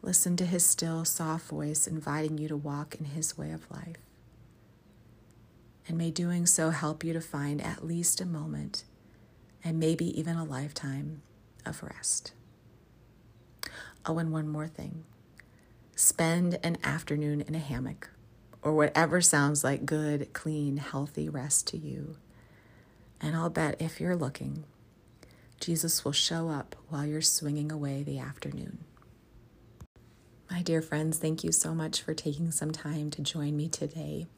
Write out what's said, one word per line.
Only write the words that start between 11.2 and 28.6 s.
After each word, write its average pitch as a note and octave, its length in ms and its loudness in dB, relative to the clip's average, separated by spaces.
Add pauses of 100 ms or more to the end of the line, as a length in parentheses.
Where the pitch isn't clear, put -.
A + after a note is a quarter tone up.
of - 160 -8
rest. - 500 -4 (1700)
Oh, D#3+ 100 0
and E3 160 2
one D#3 160 0
more D3+ 200 -2
thing. D#3+ 360 -10 (920)
Spend F3 680 6
an E3+ 200 2
afternoon D3 600 0
in D3+ 120 -4
a D#3+ 40 0
hammock, C3 500 -4 (540)
or D3+ 100 4
whatever D#3 480 6
sounds D3 420 6
like C#3 220 2
good, D3 480 0
clean, D3 460 -2
healthy C#3+ 500 -4
rest C#3 380 0
to - 100 -6
you. D3+ 400 -8 (1040)
And D#3 160 -2
I'll E3 140 2
bet D#3 320 2
if - 180 -4
you're F3 160 2
looking, C#3+ 480 -4 (960)
Jesus E3 460 0
will C#3+ 60 0
show E3 360 2
up C#3+ 260 -4 (140)
while D3 160 -2
you're D3+ 160 0
swinging D3+ 500 2
away C#3+ 320 -4
the C#3+ 160 -4
afternoon. - 680 -8 (1700)